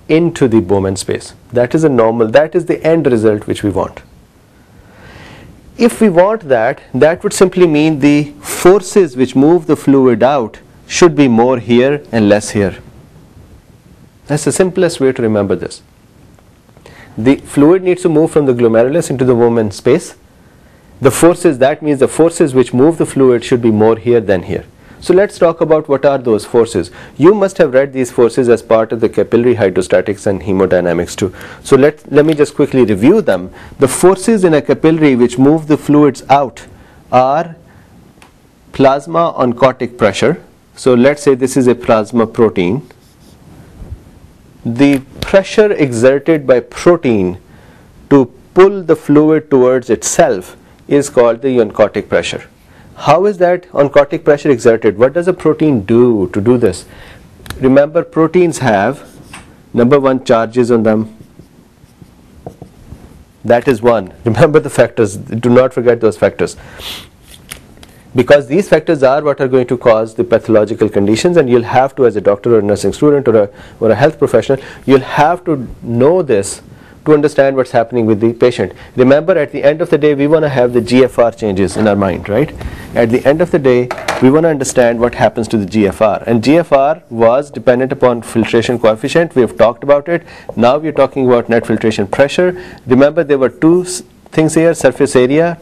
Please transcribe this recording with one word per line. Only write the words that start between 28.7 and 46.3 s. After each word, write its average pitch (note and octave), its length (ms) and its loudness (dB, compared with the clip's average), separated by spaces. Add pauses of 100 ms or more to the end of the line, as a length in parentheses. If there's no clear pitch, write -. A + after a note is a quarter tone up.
of A#2 80 -6
the A2 100 -2
capillary A#2 460 0
hydrostatics F#2+ 720 -2
and G2 140 -4
hemodynamics F2+ 720 -2
too. F#2 180 -6 (300)
So C#3 140 4
let, C3+ 340 0
let C#3+ 140 2
me D#3+ 80 0
just D3 220 -2
quickly C3 280 0
review A2+ 380 2
them. F#2 320 -4 (240)
The C3+ 100 2
forces F#3 560 0
in E3 100 2
a C#3+ 80 2
capillary D3+ 540 0
which A#2+ 220 0
move D3+ 300 2
the D3 100 0
fluids D3 520 0
out C3+ 360 -2 (460)
are D3 440 0 (1160)
plasma D3 640 0
oncotic B2+ 600 -2
pressure. A2+ 460 -2 (320)
So - 180 0
let's C3+ 300 2
say C#3 100 2
this B2+ 240 -4
is B2+ 100 2
a A#2+ 80 2
plasma A2+ 520 -2
protein. G#2 600 -2 (1800)
The C3+ 340 2 (220)
pressure G3+ 500 0
exerted C#3 760 0